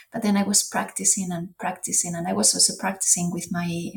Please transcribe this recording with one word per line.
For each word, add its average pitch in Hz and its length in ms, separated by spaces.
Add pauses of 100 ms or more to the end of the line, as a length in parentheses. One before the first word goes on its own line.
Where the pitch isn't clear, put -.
(140)
But 233 80
then 208 140
I 202 80
was 202 200
practicing 190 680
and 170 260
practicing. 180 580
And 170 120
I 190 60
was 208 200
also 180 240
practicing 185 540
with 175 180
my, 170 480